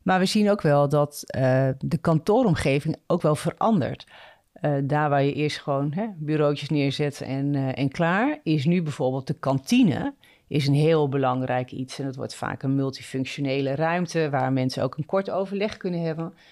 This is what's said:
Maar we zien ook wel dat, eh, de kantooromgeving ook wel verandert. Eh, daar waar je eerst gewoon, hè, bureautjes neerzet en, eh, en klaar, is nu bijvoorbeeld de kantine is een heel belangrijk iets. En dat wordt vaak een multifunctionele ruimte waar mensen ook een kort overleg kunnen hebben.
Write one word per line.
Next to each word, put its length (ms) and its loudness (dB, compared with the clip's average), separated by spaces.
Maar 180 2
we 60 4
zien 240 2
ook 120 2
wel 280 4
dat, 360 0
eh, 440 2
de 180 -2
kantooromgeving 1000 2
ook 140 0
wel 140 2
verandert. 680 -2
Eh, 200 -2
daar 260 0
waar 140 4
je 100 2
eerst 260 -2
gewoon, 340 -2
hè, 120 -4
bureautjes 520 0
neerzet 520 0
en, 340 -2
eh, 240 -2
en 100 0
klaar, 540 0
is 220 0
nu 160 2
bijvoorbeeld 460 -2
de 120 -4
kantine 720 2
is 200 0
een 60 4
heel 360 4
belangrijk 640 -2
iets. 280 -10
En 60 -6
dat 100 -8
wordt 200 -8
vaak 280 -6
een 120 0
multifunctionele 1000 -2
ruimte 540 -2
waar 240 0
mensen 300 0
ook 140 -4
een 80 -6
kort 240 -2
overleg 480 -4
kunnen 240 -4
hebben. 320 -4